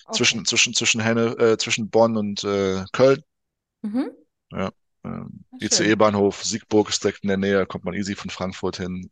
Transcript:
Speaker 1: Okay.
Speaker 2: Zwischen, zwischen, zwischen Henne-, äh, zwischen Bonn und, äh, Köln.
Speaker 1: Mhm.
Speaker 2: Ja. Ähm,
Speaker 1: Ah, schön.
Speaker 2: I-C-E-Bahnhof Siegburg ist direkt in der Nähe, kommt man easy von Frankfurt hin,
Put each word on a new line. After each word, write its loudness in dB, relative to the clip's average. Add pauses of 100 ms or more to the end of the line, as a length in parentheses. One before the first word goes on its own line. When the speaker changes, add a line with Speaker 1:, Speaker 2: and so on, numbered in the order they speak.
Speaker 1:
Okay. 0
Speaker 2:
Zwischen, -10
zwischen, 0
zwischen 0
Henne-, 2
äh, 6
zwischen -4
Bonn 4
und, -4
äh, 0
Köln. 4 (600)
Speaker 1:
Mhm. -4 (360)
Speaker 2:
Ja. -4 (320)
Ähm, -12
Speaker 1:
Ah, -20
schön. -6
Speaker 2:
I-C-E-Bahnhof 2
Siegburg 0
ist -6
direkt -2
in -2
der 2
Nähe, 2
kommt -12
man -4
easy -6
von -14
Frankfurt -6
hin, -8